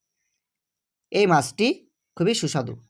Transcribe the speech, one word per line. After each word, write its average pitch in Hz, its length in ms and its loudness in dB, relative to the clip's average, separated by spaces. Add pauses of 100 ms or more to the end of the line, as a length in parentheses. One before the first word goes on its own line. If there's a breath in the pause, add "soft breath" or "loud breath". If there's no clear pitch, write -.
(1120)
এই 202 160 2
মাছটি 185 600 0 (280)
খুবই 196 180 0
সুস্বাদু। 127 420 -4 (140)